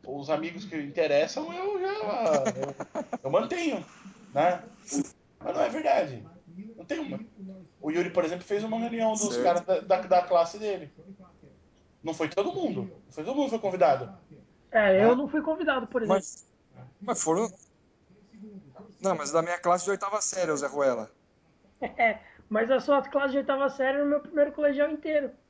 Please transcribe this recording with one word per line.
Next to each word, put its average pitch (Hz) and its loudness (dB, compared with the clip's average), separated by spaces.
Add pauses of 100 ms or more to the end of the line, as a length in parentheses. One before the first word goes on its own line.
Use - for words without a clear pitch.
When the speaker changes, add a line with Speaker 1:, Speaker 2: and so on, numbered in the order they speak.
Speaker 1:
Os 139 -10
amigos 170 -4
que 170 -10
interessam, 156 0
eu 381 -4
já, 403 0 (120)
eu, - -8 (180)
eu 135 -4
mantenho, 233 0 (500)
né? 165 2 (760)
Mas - -6
não - -2
é 294 2
verdade. 156 0 (500)
Não 180 -18
tem 330 -6
uma. 262 -8 (600)
O 151 -4
Yuri, 175 -2
por 175 2
exemplo, 180 -6
fez 208 -2
uma 220 -4
reunião 226 0
dos 214 -2
Speaker 2:
Certo. 120 0
Speaker 1:
caras 175 4
da, 190 0
da, 185 2
da 180 6
classe 175 2
dele. 190 -6 (1120)
Não 160 -6
foi 156 -2
todo 202 -2
mundo. 202 -4 (160)
Não - -20
foi 156 -10
todo 262 -4
mundo 285 2
que 247 -2
foi 220 -2
convidado. 156 4 (600)
Speaker 3:
É, 208 6
Speaker 1:
Né? 208 8
Speaker 3:
eu 240 8
não 277 0
fui 311 0
convidado, 311 0
por 240 -2
exemplo. 196 4
Speaker 2:
Mas, - -6 (520)
mas 220 -4
foram. 180 2 (1500)
Não, 185 0
mas 143 -6
da 165 4
minha 175 -4
classe 180 2
de 202 -2
oitava 202 -4
série, 180 -2
o 147 0
Zé 139 -4
Ruela. 131 0 (680)
Speaker 3:
<laughs> - -6
É, 226 2 (280)
mas 220 0
a 262 4
sua 285 2
classe 277 -2
de 277 0
oitava 277 0
série 269 0
era 294 2
o 285 2
meu 294 2
primeiro 294 2
colegial 294 2
inteiro. 302 -2 (180)